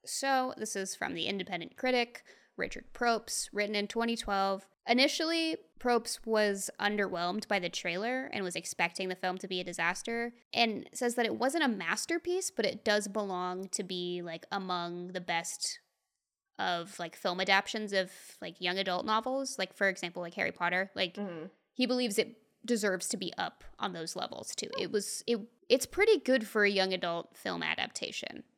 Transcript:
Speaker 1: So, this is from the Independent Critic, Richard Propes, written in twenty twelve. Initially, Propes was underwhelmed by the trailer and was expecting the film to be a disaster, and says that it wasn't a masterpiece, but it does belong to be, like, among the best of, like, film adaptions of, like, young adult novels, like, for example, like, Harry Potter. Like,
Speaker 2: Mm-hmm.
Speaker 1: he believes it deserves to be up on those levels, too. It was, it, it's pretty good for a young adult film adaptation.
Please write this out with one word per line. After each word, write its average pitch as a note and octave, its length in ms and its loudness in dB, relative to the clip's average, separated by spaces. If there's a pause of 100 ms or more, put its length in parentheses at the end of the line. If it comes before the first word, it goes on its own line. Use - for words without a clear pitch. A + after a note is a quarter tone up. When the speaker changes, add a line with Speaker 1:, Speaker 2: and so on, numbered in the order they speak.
Speaker 1:
So, C4 500 0
this G#3 200 -6
is F#3+ 180 -4
from E3+ 180 -4
the E3 140 -4
Independent F3+ 500 -4
Critic, A#3+ 460 2 (340)
Richard - 380 -4
Propes, - 580 0
written G#3 220 0
in G3+ 120 2
twenty A#3 300 0
twelve. G3 500 0 (240)
Initially, D#4+ 680 4 (220)
Propes A#3+ 460 2
was G#3 460 2 (100)
underwhelmed G3+ 680 0
by G3+ 120 2
the F3 100 0
trailer G#3+ 640 -2
and G3+ 100 -4
was F3+ 140 -4
expecting E3+ 540 -2
the F#3 40 -4
film F#3 220 -2
to F#3+ 100 -8
be F#3 140 -2
a F3+ 40 -6
disaster, F#3+ 680 -2 (220)
and A3+ 400 2
says A#3+ 220 0
that A#3+ 100 4
it A3 100 0
wasn't C4+ 260 2
a C4+ 60 6
masterpiece, B3 840 0
but A3 140 -2
it - 220 -2
does G#3 200 4
belong F#3+ 600 -4
to - 140 -6
be, F3 400 -4
like, E3+ 280 -10
among F3+ 580 -4
the F3+ 120 -4
best - 580 -4 (800)
of, F3+ 400 -2
like, E3+ 180 -8
film F3+ 220 -2
adaptions G3 540 2
of, F#3 180 2 (300)
like, F3 220 -10
young F3+ 160 0
adult F#3+ 260 0
novels, B3+ 540 0
like, F#3 160 -2
for G3 160 4
example, F3+ 320 -6
like, E3+ 120 -8
Harry F#3 180 0
Potter. F3+ 420 0
Like, F#3 220 0
Speaker 2:
Mm-hmm. F3+ 300 -6 (280)
Speaker 1:
he B3+ 100 2
believes A#3+ 340 2
it - 180 0 (280)
deserves G3+ 440 0
to - 100 -2
be F3+ 180 -4
up - 260 -4 (160)
on G3+ 140 -4
those E3 240 -8
levels, - 400 -6
too. - 120 -6 (120)
It - 100 -2
was, - 360 -2
it, A3+ 120 2 (300)
it's B3+ 180 6
pretty G#4 320 6
good B3 280 4
for G#3 180 4
a G3+ 60 6
young F#3+ 220 4
adult F3 440 -4
film F3 260 -4
adaptation. - 800 -4 (160)